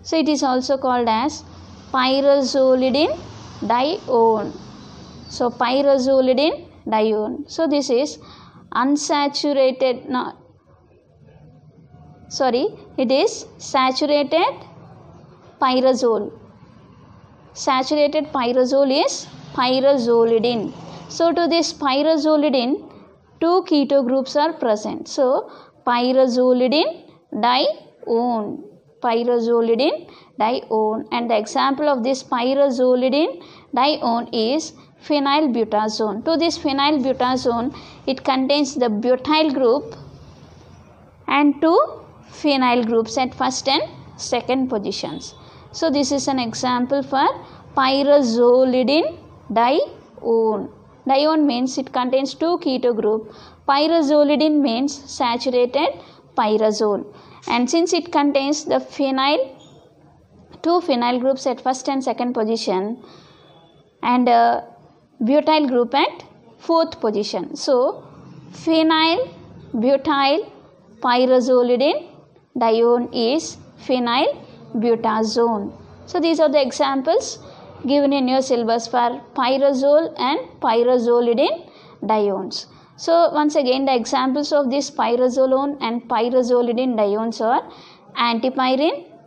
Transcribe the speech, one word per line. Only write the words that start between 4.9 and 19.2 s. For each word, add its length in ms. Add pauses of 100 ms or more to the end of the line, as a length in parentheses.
So 200
pyrazolidine 1160 (220)
dione. 600
So 200
this 200
is 280 (560)
unsaturated, 1400
no, 240 (1900)
sorry, 380 (320)
it 160
is 320 (140)
saturated 920 (1080)
pyrazole. 720 (1200)
Saturated 720 (120)
pyrazole 680
is 200 (280)